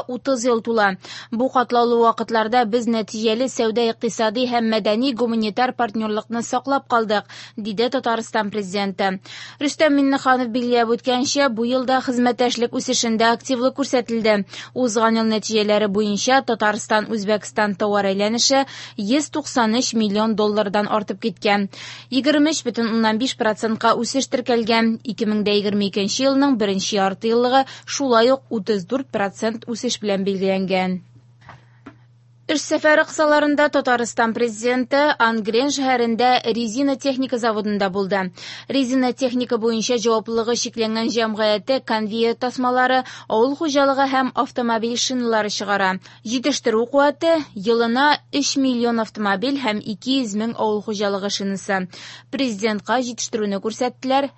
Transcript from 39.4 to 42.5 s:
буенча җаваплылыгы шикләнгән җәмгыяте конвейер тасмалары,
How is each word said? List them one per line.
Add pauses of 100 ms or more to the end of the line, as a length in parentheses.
буенча
җаваплылыгы
шикләнгән
җәмгыяте
конвейер
тасмалары, (240)